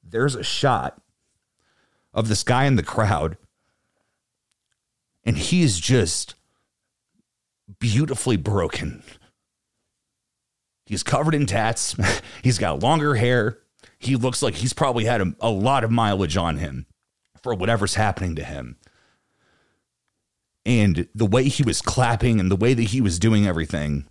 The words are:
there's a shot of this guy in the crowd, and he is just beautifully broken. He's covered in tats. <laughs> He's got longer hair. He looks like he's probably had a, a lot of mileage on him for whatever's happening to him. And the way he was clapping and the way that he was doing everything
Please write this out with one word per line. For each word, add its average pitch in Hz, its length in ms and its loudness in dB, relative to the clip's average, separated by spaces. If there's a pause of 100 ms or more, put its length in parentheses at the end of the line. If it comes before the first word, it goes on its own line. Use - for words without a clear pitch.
there's 127 320 -2
a 113 80 -10
shot 107 580 -2 (1120)
of 110 140 -2
this 107 160 0
guy 123 220 2
in 135 100 4
the 90 80 2
crowd, 82 540 -2 (1900)
and 113 140 0
he 175 260 2
is 101 160 2
just 110 560 0 (1400)
beautifully 120 580 0
broken. 82 680 -4 (1800)
He's 95 180 -8
covered 156 320 0
in 147 100 2
tats. 110 520 -2 (220)
<laughs> - 240 -18
He's 123 140 2
got 80 240 -2
longer 147 340 2
hair. 113 420 2 (420)
He 131 160 0
looks 123 260 -2
like 127 140 0
he's 117 160 -4
probably 123 320 0
had 113 160 0
a, 92 220 -2
a 113 80 0
lot 113 340 0
of 113 80 -2
mileage 98 460 0
on 85 220 -2
him 69 260 -8 (580)
for 123 100 -4
whatever's 117 420 -2
happening 92 400 -2
to 78 100 -8
him. 65 320 -12 (1900)
And 101 480 2
the 110 120 0
way 123 240 2
he - 140 -2
was 113 180 0
clapping 117 580 2
and 92 100 2
the 98 60 4
way 117 180 2
that 117 100 2
he 117 180 0
was 87 180 0
doing 107 260 4
everything 76 640 -4